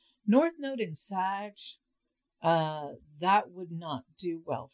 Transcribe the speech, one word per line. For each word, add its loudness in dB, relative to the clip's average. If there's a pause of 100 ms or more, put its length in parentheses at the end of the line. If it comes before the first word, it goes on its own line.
(280)
North 6
Node -4
in -4
Sag, 0 (880)
uh, 2 (300)
that 4
would -12
not -6 (160)
do -4
well -6